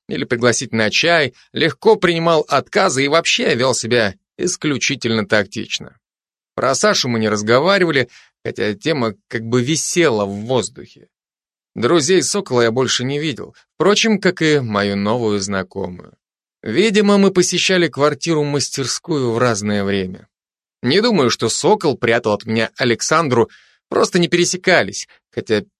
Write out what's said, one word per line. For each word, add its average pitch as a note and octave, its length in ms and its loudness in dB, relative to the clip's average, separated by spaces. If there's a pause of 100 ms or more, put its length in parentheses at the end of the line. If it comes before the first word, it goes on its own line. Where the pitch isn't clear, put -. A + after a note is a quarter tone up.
или - 160 -6
пригласить A#2+ 500 0
на A2 160 0
чай, D#3+ 460 0 (180)
легко E3 420 2
принимал E3 520 2
отказы C#3+ 580 0
и - 20 -2
вообще E3+ 480 0
вел B2 200 0
себя A2+ 400 0 (220)
исключительно A#2+ 880 -4
тактично. - 720 -4 (580)
Про C3 180 0
Сашу G3 340 0
мы A#2 120 -2
не A2 100 0
разговаривали, C3+ 800 2 (340)
хотя G#2+ 300 -4
тема A#2+ 400 -2 (140)
как A2+ 160 -8
бы A#2 180 0
висела C3+ 640 0
в G2 80 -6 (120)
воздухе. - 640 -6 (680)
Друзей D#3 480 2
Сокола A#2+ 400 0
я A2+ 80 2
больше B2 320 -2
не C#3 160 -4
видел, C3 360 -8 (200)
впрочем, G#3 440 2
как F#3 220 -2
и D3+ 180 4
мою G2+ 360 -2
новую G#2 440 0
знакомую. F#2+ 760 -8 (500)
Видимо, G3+ 540 2
мы G3 140 6
посещали F3+ 560 2
квартиру-мастерскую C#3+ 1400 -2
в A2+ 60 0
разное G#2 460 0
время. F#2+ 440 -4 (540)
Не C#3 200 2
думаю, G3 280 2
что - 180 -4
Сокол D#3 480 0
прятал A#2 380 0
от G2+ 120 -4
меня A2+ 320 -2
Александру, B2 720 0 (400)
просто A3 300 0
не E3+ 80 2
пересекались, E3+ 800 0 (240)
хотя G#2+ 320 -2 (160)